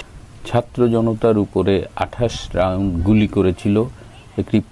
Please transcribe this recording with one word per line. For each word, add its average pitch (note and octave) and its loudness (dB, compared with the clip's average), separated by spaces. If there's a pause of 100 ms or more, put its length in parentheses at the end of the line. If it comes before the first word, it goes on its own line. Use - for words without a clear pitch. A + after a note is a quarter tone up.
(460)
ছাত্র A#2+ 0
জনতার A2+ 2
উপরে G2 0 (120)
আঠাশ A2+ -4 (220)
রাউন্ড F#2 0
গুলি G#2+ 4
করেছিল G2+ 0 (540)
একটি G2+ 0 (120)